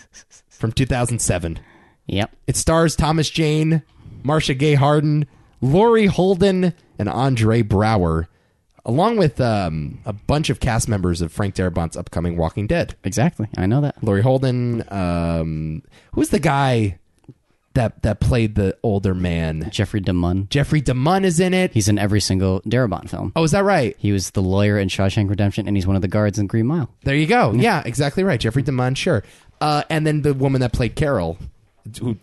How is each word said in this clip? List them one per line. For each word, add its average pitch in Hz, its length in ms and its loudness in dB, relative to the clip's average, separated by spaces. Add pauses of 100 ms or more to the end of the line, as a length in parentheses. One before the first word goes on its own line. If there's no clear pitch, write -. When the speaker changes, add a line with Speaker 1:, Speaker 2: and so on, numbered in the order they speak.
Speaker 1:
<laughs> - 400 -20
Speaker 2:
from - 220 -6
two 131 140 0
thousand 123 340 -2
seven. 85 400 -2 (480)
Speaker 1:
Yep. - 280 -4 (120)
Speaker 2:
It 127 80 -2
stars 165 400 2
Thomas 160 340 0
Jane, 156 540 0 (400)
Marcia 147 300 0
Gay 147 220 2
Harden, 147 520 2 (340)
Laurie 214 460 4
Holden, 185 640 2 (240)
and 101 120 -2
Andre 117 520 2
Brower, 98 680 2 (580)
along 185 320 0
with, 170 240 0
um, 85 640 -2
a 110 80 -8
bunch 147 360 -2
of 127 100 -2
cast 117 280 -2
members 90 340 0
of 80 100 -4
Frank 101 240 -4
Darabont's 87 420 -4
upcoming 85 400 -6
Walking 85 300 -2
Dead. 151 360 -2
Speaker 1:
Exactly. 107 440 -2 (100)
I 92 80 0
know 117 160 2
that. - 220 -4
Speaker 2:
Laurie 101 180 0
Holden, 123 600 0 (100)
um, 85 880 -4 (320)
who's - 160 0
the 175 100 0
guy 135 600 0 (720)
that, 110 300 -2
that 113 160 -2
played 113 340 0
the 101 300 0
older 98 320 0
man? 82 560 -2
Speaker 1:
Jeffrey 104 300 -2
DeMunn. 90 480 0
Speaker 2:
Jeffrey 143 340 0
DeMunn 139 420 0
is 165 140 2
in 180 160 2
it. 185 180 0
Speaker 1:
He's 101 160 2
in 107 80 4
every 101 240 2
single 95 400 0
Darabont 107 480 -2
film. 98 260 -8
Speaker 2:
Oh, 165 80 2
is 156 80 2
that 196 120 2
right? 180 340 2
Speaker 1:
He 104 140 0
was 98 200 -2
the 101 120 -2
lawyer 101 340 2
in 98 120 0
Shawshank 98 420 0
Redemption, 101 360 -2
and 104 80 0
he's 92 120 0
one 98 80 2
of 92 80 0
the - 40 2
guards 104 300 0
in 104 80 0
Green 113 220 0
Mile. 147 220 -2 (140)
Speaker 2:
There 139 120 0
you 156 100 2
go. 196 280 2
Speaker 1:
Yeah. 113 80 2
Speaker 2:
Yeah, 196 240 2
exactly 143 380 -2
right. 185 160 0
Jeffrey 117 240 0
DeMunn, 127 320 -2
sure. 135 280 0 (360)
Uh, 147 300 0
and 156 160 0
then 151 160 0
the 139 140 2
woman 135 260 0
that 123 120 -2
played 120 220 -2
Carol, 101 420 -2 (640)
who 120 240 -4